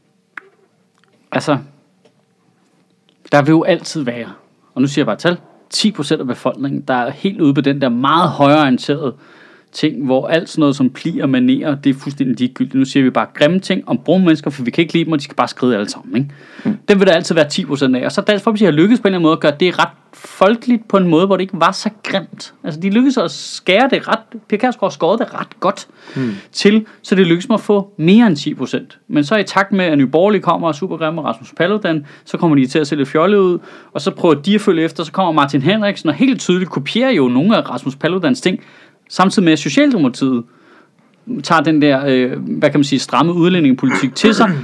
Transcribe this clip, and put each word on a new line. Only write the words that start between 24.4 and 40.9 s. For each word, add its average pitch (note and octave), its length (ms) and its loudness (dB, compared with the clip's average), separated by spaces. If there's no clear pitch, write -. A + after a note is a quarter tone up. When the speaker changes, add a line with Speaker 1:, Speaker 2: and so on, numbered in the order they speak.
Speaker 1:
Pia G#3 80 -2
Kjærsgaard A3+ 340 -2
skårede - 320 0
det - 100 -8
ret - 260 -12
godt - 280 -4
Speaker 3:
Mm. B2+ 160 -4
Speaker 1:
til, G#3+ 340 2
så - 140 -2
det F#3 120 4
lykkedes E3+ 220 0
mig A3+ 40 0
at G3+ 80 0
få G3+ 360 0
mere G3+ 300 6
end E3 80 2
ti D3 180 -6
procent. - 440 -8
Men D3 160 0
så F3 120 -2
i G3+ 80 0
takt G3 280 -2
med, F#3 140 0
at D#3 120 2
Nye C3+ 100 4
Borgerlige F3 340 2
kommer E3+ 260 -2
og D#3 40 0
er D3 40 -8
supergrimme D#3+ 460 -6
og C#3 40 -12
Rasmus A#2 320 -8
Paludan, E3+ 480 -2
så - 120 -8
kommer D#3+ 200 2
de C3 100 4
til D#3 120 -2
at D3 80 -2
se D#3+ 80 -4
lidt C#3 140 -2
fjollet F3+ 280 2
ud, F3+ 220 2
og D3 80 -6
så F#3+ 100 -4
prøver E3+ 240 2
de F3+ 200 0
at G3+ 60 0
følge E3 220 0
efter, D#3+ 200 -6
så D#3 80 -12
kommer F#3 200 -2
Martin C#3+ 300 2
Henriksen, G3+ 480 0
og C#3+ 60 -2
helt C4 240 0
tydeligt F3+ 320 0
kopierer A3+ 400 -2
jo C#3+ 160 2
nogle D#3+ 300 2
af D3 120 -4
Rasmus - 260 -8
Paludans E3 460 -2
ting, F#3 180 -2
samtidig F#3+ 360 2
med, D#3+ 80 4
at D3 60 0
Socialdemokratiet C#3 840 0